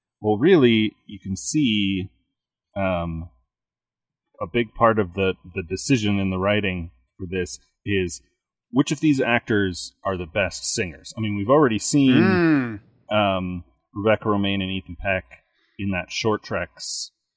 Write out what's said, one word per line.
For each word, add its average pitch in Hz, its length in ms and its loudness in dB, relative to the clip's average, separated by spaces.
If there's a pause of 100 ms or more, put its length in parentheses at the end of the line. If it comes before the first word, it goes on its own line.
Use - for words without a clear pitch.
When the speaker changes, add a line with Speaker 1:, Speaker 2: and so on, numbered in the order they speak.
(200)
Speaker 1:
well, 107 180 0
really, 123 560 4 (120)
you 101 140 -18
can 95 160 -8
see, 104 760 0 (680)
um, 85 540 -4 (1120)
a 101 100 -8
big 120 220 -2
part 113 240 2
of 90 160 0
the, 95 220 0 (180)
the 95 80 -8
decision 104 580 0
in 98 120 -2
the 92 80 -2
writing 95 500 0 (280)
for 95 120 -12
this 90 300 -6 (260)
is 95 360 -2 (500)
which 139 200 2
of 151 80 -4
these 143 220 2
actors 104 720 0 (100)
are 95 140 -4
the 87 80 -6
best 90 380 -4 (100)
singers? 82 440 -8
I 110 40 -4
mean, 104 140 -2
we've 101 140 -2
already 131 280 6
seen, 135 380 4
Speaker 2:
Mm. 160 640 2 (320)
Speaker 1:
um, 92 520 0 (300)
Rebecca 104 320 0
Romijn 101 380 0
and 92 80 -4
Ethan 92 280 -8
Peck 95 260 -2 (520)
in 101 140 -4
that 90 200 -6
Short 107 300 -2
Treks, - 720 -8 (260)